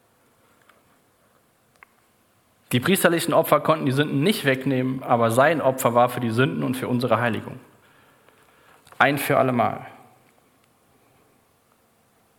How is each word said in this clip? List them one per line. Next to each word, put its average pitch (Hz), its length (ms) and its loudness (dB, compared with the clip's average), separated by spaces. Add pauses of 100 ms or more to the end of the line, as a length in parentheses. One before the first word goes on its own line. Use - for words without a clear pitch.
(2750)
Die - 80 2
priesterlichen 170 520 2
Opfer 151 280 4
konnten 160 240 0
die 131 80 0
Sünden 143 280 0
nicht 190 220 0
wegnehmen, 131 580 -2
aber 117 300 2
sein 135 300 2
Opfer 131 320 0
war 120 160 4
für - 100 -8
die 123 100 -4
Sünden 143 340 0
und 127 120 -4
für - 140 -6
unsere 117 320 0
Heiligung. 107 360 -6 (1400)
Ein 139 180 2
für 143 200 -2
allemal. 120 500 0 (2500)